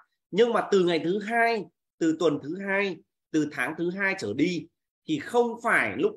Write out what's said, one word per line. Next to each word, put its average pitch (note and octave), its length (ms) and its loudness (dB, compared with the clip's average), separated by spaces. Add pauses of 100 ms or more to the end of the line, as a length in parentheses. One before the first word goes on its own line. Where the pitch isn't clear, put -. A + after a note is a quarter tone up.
(320)
Nhưng A3+ 220 4
mà G3+ 180 0
từ F#3+ 120 6
ngày E3+ 160 2
thứ F3 200 0
hai, A3+ 460 0 (340)
từ D#3+ 200 2
tuần D3+ 240 2
thứ D#3+ 240 -8
hai, G3 300 -2 (340)
từ D3+ 200 0
tháng C#3 260 -2
thứ F3 140 -2
hai G3 280 -2
trở G#2+ 140 -4
đi D#3 340 0 (400)
thì D#3 120 -2
không A#3 440 0
phải C3+ 340 2
lúc F3 200 0